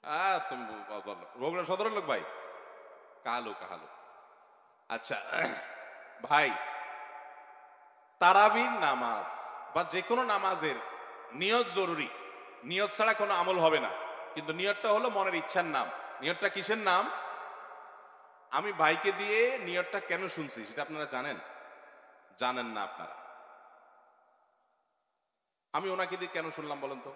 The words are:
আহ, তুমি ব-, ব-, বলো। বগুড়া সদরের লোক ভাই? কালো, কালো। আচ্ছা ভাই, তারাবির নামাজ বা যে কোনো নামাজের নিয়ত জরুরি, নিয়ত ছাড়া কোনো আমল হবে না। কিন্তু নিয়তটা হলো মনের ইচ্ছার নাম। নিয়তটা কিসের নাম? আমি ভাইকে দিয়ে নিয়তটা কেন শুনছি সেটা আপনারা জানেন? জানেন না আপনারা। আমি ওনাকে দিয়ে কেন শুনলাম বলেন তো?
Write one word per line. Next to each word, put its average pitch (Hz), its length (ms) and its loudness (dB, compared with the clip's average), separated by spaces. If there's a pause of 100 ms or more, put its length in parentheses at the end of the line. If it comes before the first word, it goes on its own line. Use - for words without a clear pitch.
আহ, 180 360 2 (100)
তুমি 123 160 -6
ব-, 107 280 -10
ব-, 101 120 -6
বলো। 123 420 -6
বগুড়া 175 160 0
সদরের 190 280 0
লোক 202 140 -4
ভাই? 117 180 0 (1000)
কালো, 117 300 -2 (160)
কালো। 85 180 -12 (1000)
আচ্ছা 113 320 -4 (1000)
ভাই, 147 280 6 (1700)
তারাবির 214 520 8
নামাজ 127 520 0 (520)
বা 170 80 4
যে 175 180 -2
কোনো 240 220 2
নামাজের 190 520 2 (560)
নিয়ত 220 440 4
জরুরি, 170 320 0 (560)
নিয়ত 190 280 0
ছাড়া 220 220 4
কোনো 208 200 2
আমল 180 260 2
হবে 160 200 8
না। 113 100 0 (460)
কিন্তু 156 180 -4
নিয়তটা 202 400 2
হলো 240 160 4
মনের 190 260 0
ইচ্ছার 170 300 0
নাম। 139 240 0 (320)
নিয়তটা 175 280 0
কিসের 196 280 0
নাম? 196 340 4 (1400)
আমি 175 200 0
ভাইকে 165 400 4
দিয়ে 214 460 2
নিয়তটা 180 420 -2
কেন 180 280 -4
শুনছি 139 380 -8
সেটা 120 160 -8
আপনারা 151 240 -6
জানেন? 131 320 -4 (1000)
জানেন 123 280 0
না 107 180 -4
আপনারা। - 440 -10 (2500)
আমি 175 160 -2
ওনাকে 185 280 -2
দিয়ে 175 160 -6
কেন 160 180 -4
শুনলাম 147 280 -8
বলেন 135 240 -8
তো? 135 120 -14